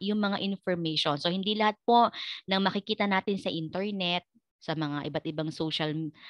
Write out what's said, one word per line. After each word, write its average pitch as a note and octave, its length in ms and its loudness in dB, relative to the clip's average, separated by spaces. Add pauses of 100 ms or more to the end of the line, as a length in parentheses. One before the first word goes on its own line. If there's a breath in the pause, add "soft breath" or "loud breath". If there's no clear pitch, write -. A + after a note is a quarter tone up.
yung G#3+ 160 0
mga G3+ 240 0
information. E3+ 720 0
So, D#3+ 160 0
hindi F#3+ 240 0
lahat G#3+ 320 2
po A#3+ 240 6 (360 loud breath)
ng F#3+ 140 2
makikita G3+ 460 0
natin G3 320 0
sa - 80 -8
internet, F3+ 800 -2 (360)
sa D#3 160 -2
mga D3 320 -4
iba't D3+ 160 -4
ibang D#3 240 -4
social, D#3 400 -2 (380 loud breath)